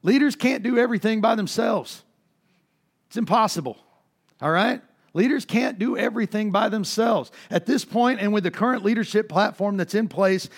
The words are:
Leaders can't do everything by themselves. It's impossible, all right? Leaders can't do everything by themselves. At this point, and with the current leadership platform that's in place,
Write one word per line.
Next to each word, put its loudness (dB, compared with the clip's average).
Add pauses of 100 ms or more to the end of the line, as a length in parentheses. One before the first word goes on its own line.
Leaders 4
can't -2
do 0
everything 0
by 2
themselves. -2 (1040)
It's -10
impossible, 0 (640)
all 0
right? 0 (320)
Leaders 0
can't -2
do -2
everything -2
by 2
themselves. -2 (180)
At -2
this 0
point, 0
and 0
with 0
the 0
current 0
leadership 0
platform 0
that's -4
in 0
place, 0